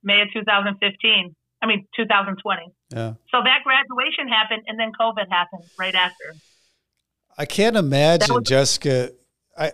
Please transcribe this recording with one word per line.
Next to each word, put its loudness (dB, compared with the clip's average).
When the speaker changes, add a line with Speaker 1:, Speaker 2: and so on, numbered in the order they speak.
Speaker 1:
May 4
of 0
two -4
thousand 0
fifteen. -2
I -4
mean, -2
two -2
thousand 0
twenty. -6
Speaker 2:
Yeah. -8
Speaker 1:
So 0
that 2
graduation -2
happened, -2
and -10
then -4
covid -2
happened -2
right -4
after. -4
Speaker 2:
I -4
can't 2
imagine, 4
Speaker 1:
That 2
was 0
Speaker 2:
Jessica, 2
I, -4